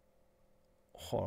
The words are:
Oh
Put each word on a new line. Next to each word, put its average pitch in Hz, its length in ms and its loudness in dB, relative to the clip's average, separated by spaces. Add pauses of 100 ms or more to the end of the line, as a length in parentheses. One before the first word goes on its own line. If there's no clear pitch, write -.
(1120)
Oh 101 140 4